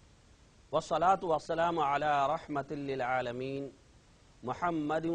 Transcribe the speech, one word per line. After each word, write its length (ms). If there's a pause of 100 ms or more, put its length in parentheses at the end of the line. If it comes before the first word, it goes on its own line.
(720)
والصلاة 480 (100)
والسلام 480 (120)
على 200 (220)
رحمة 360 (200)
للعالمين، 760 (880)
محمد 640